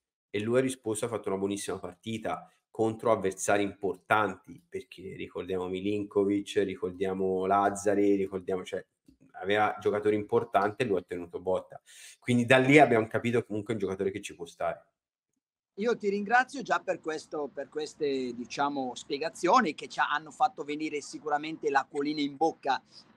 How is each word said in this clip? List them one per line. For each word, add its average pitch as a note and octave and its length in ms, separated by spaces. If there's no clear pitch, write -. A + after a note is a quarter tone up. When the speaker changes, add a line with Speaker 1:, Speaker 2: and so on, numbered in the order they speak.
Speaker 1:
E G#2 100
lui A#2 200
ha - 20
risposto: B2 440
ha A2+ 40
fatto G#2+ 180
una G2 100
buonissima G2 400
partita A2 720
contro A2+ 400
avversari G2+ 520
importanti, G2 1040
perché F#2 460
ricordiamo F#2 520
Milinkovic, G2+ 960
ricordiamo F#2+ 840
Lazzari, G2+ 680
ricordiamo, F#2+ 480
cioè, F2+ 220
aveva G2+ 400
giocatori G#2 340
importanti G#2 680
e - 20
lui G2 140
ha - 60
tenuto F2 360
botta. - 400
Quindi A#2+ 260
da C3 140
lì C#3 200
abbiamo A#2 280
capito A#2 340
che - 60
comunque G#2+ 260
è - 20
un G2+ 60
giocatore F#2+ 300
che G2 100
ci G2 140
può F2 100
stare. E2+ 400
Speaker 2:
Io A3+ 160
ti G3+ 140
ringrazio A3+ 540
già A3+ 160
per F3+ 200
questo, D3+ 540
per C#3 160
queste, C#3+ 640
diciamo, C3 640
spiegazioni E3+ 800
che C#3+ 120
ci - 120
hanno D3 320
fatto D#3 320
venire D3 380
sicuramente D3+ 680
l'acquolina C#3+ 500
in C#3+ 160
bocca - 460